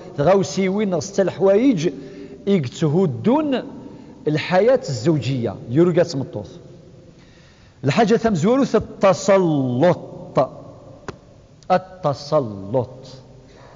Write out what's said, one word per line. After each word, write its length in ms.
ثغاوسيوين، 800
ستة 220
الحوايج 680
يتهدون 1160
الحياة 640
الزوجية، 680
يورغا 340
تمطوط. 440
الحاجة 320
تمزورو 500
التسلط. 1200
التسلط. 1160